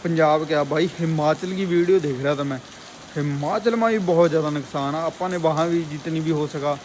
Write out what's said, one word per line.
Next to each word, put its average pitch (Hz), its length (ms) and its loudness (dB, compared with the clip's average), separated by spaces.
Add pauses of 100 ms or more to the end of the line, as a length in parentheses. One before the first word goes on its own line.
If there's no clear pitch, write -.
ਪੰਜਾਬ 160 420 4
ਕਿਆ 151 200 0
ਬਾਈ, 156 240 0 (120)
ਹਿਮਾਚਲ 160 500 0
ਦੀ 190 140 -2
ਵੀਡੀਓ 175 340 4
ਦੇਖ 143 240 -2
ਰਿਹਾ 143 120 0
ਤਾਂ 143 100 -2
ਮੈਂ, 135 140 -4 (600)
ਹਿਮਾਚਲ 156 580 0
ਮਾ 226 120 2
ਵੀ 220 100 2
ਬਹੁਤ 170 320 4
ਜ਼ਿਆਦਾ 151 200 2
ਨੁਕਸਾਨ 143 440 -4
ਆ। 160 80 -4
ਆਪਾਂ 165 260 -4
ਨੇ 185 80 -2
ਵਾਹਾਂ 160 300 2
ਵੀ 170 160 0
ਜਿਤਨੀ 160 380 -6
ਵੀ 160 100 -2
ਹੋ 151 160 0
ਸਕਾ 147 380 -4